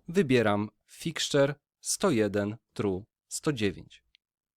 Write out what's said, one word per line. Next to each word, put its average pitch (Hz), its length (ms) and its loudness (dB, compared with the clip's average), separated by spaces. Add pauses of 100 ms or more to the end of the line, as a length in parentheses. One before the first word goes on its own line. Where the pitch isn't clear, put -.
Wybieram 120 640 2 (160)
fixture 143 680 0 (260)
sto - 300 -2
jeden, 104 460 0 (160)
true 101 320 -2 (240)
sto - 240 -4
dziewięć. - 520 -4 (520)